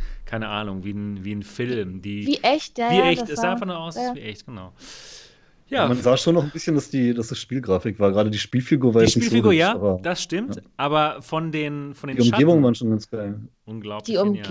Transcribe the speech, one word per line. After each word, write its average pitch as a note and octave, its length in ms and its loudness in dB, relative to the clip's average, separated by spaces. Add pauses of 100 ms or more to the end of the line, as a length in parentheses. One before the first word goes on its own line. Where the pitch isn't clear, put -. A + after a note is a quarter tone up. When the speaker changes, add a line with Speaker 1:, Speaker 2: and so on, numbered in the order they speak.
(260)
Speaker 1:
keine A2 220 -6
Ahnung, G#2 360 -6
wie G2+ 100 -8
ein, G#2 300 -8
wie G#2 120 -8
ein G2+ 80 -8
Film. G2+ 580 -6
Die G2+ 240 -8
Speaker 2:
Wie C#4+ 160 -2
echt, C4+ 380 -2
ja, A#3 100 0
Speaker 1:
wie A#3+ 80 4
Speaker 2:
ja, B3+ 80 6
Speaker 1:
echt, B3+ 160 2
Speaker 2:
das G#3+ 80 -6
Speaker 1:
es D3 60 -6
sah A3+ 80 -2
Speaker 2:
sah A3 80 2
Speaker 1:
einfach A3+ 160 -4
nur F3 100 -6
aus E3 200 -10
Speaker 2:
ja. B3 180 -4
Speaker 1:
wie C#3 60 -14
echt, G#2+ 260 -14
genau. F#2 260 -14 (920)
Ja. A3+ 200 0
Speaker 3:
Man B2 140 2
sah B2+ 160 6
schon E3+ 180 4
noch D3+ 80 4
ein D3 80 -4
bisschen, E3 240 -2
dass C#3 140 0
die, B2 240 2
dass A#2 160 -2
das B2 100 -8
Spielgrafik G2 600 -2
war. G2+ 120 4
Gerade G#2+ 180 4
die G#2+ 100 -2
Spielfigur B2+ 540 2
war A2+ 60 6
Speaker 1:
Die A2+ 40 8
Speaker 3:
jetzt A2+ 120 6
nicht A#3 120 2
so - 20 2
Speaker 1:
Spielfigur, A#2 120 4
Speaker 3:
hübsch, G#3 120 8
Speaker 1:
ja, F3 200 4
Speaker 3:
aber, F#2 280 0
Speaker 1:
das F3 220 -4
stimmt. G#3 240 -4
Speaker 3:
ja. - 140 -10 (160)
Speaker 1:
Aber D3+ 440 0
von D#3+ 300 -4
den, D3 440 -6
von - 120 -12
den C3+ 80 -6
Speaker 3:
Die B2 60 2
Umgebung - 20 6
Speaker 1:
Schatten D3 400 6
Speaker 3:
waren A#2+ 120 4
schon A2+ 140 -4
ganz G#2+ 200 -2
geil. G#2 300 -8 (260)
Speaker 1:
unglaublich G#2+ 420 -10
Speaker 2:
Die A3+ 120 -4
Speaker 1:
genial. G3+ 300 0